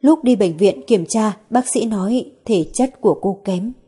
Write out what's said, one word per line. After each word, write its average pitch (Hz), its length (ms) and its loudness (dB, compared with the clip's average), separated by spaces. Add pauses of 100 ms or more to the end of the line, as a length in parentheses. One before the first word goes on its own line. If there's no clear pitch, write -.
Lúc 311 240 2
đi 247 120 4
bệnh 180 200 0
viện 277 300 2
kiểm 196 220 2
tra, 214 280 -2 (140)
bác 247 180 0
sĩ 233 180 -2
nói 214 460 -2 (120)
thể 185 200 0 (100)
chất 254 260 -2
của 190 220 2
cô 196 220 -4
kém. 190 280 -4 (160)